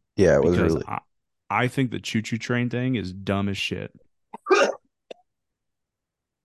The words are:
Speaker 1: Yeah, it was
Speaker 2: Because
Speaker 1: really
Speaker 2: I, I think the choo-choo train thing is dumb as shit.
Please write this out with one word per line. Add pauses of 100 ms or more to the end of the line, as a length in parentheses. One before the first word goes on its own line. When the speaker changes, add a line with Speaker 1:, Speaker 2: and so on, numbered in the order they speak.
(160)
Speaker 1:
Yeah,
it
was
Speaker 2:
Because
Speaker 1:
really
Speaker 2:
I, (500)
I
think
the
choo-choo
train
thing
is
dumb
as
shit. (2500)